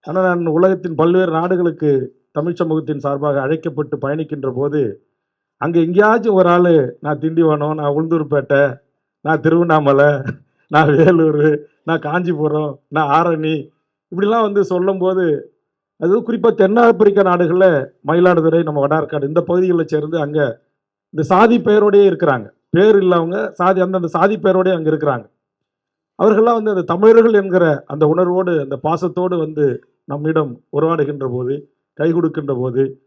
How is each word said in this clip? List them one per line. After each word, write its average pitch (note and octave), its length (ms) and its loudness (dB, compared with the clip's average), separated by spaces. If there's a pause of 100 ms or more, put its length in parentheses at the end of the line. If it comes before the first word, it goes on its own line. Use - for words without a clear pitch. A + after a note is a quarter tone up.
ஆனா F3+ 200 -4
நான் F3 240 0
உலகத்தின் E3+ 500 0
பல்வேறு E3+ 360 2
நாடுகளுக்கு D#3+ 880 -2 (120)
தமிழ் E3 220 -4
சமூகத்தின் D#3 460 -4
சார்பாக C#3+ 420 -4
அழைக்கப்பட்டு D3 560 -6
பயணிக்கின்ற C#3 560 -6
போது, C#3 540 -4 (500)
அங்க E3 220 -2
எங்கேயாச்சும் G#3 540 2
ஒரு F#3 160 4
ஆளு, E3+ 520 2
"நான் D3+ 180 -6
திண்டிவனம், D#3 540 0
நான் D3 220 -4
உளுந்தூர்பேட்டை, D3 880 -2 (400)
நான் D3+ 200 -2
திருவண்ணாமலை, D3 800 2 (460)
நான் D3+ 280 2
வேலூர், D#3 760 2 (140)
நான் D#3+ 160 -2
காஞ்சிபுரம், D3+ 880 -4
நான் D3 220 -2
ஆரணி", D#3 600 0 (420)
இப்படிலாம் G#3 300 0
வந்து G3+ 240 0
சொல்லும்போது, F#3 880 -2 (440)
அது G3 240 0
குறிப்பா A3+ 320 0
தென்னாப்பிரிக்க G#3 720 4
நாடுகள்ல F3 640 2 (180)
மயிலாடுதுறை, E3 560 2
நம்ம D3+ 240 -2
வடார்காடு, D3 360 -2
இந்த D3+ 180 -2
பகுதிகளை F3 460 0
சேர்ந்து D3+ 320 -4
அங்க D3 420 -4 (480)
இந்த D3 160 -4
சாதி A3 320 4
பெயரோடயே G3+ 520 4
இருக்கிறாங்க. C3 420 -2 (180)
பேர் G3+ 280 4
இல்லாம F3+ 540 0
சாதி, F#3 300 0
அந்தந்த F3+ 260 -2
சாதி F#3 280 0
பெயரோடயே F#3 380 0
அங்க D#3+ 180 -2
இருக்கிறாங்க. C#3+ 380 -4 (960)
அவர்கள்லாம் A3 360 2
வந்து G#3+ 100 -4
அந்த F#3 120 -2
தமிழர்கள் A3 520 4
என்கிற F3 520 2
அந்த D3 220 0
உணர்வோடு, F3+ 520 0
அந்த C3+ 240 -8
பாசத்தோடு F3 540 -4
வந்து D3 460 -2 (200)
நம்மிடம் D3 600 -4 (140)
உறவாடுகின்ற D3 520 -2
போது, B2 440 -8 (200)
கை E3 180 -2
கொடுக்கின்ற D#3 440 -4
போது B2+ 520 -4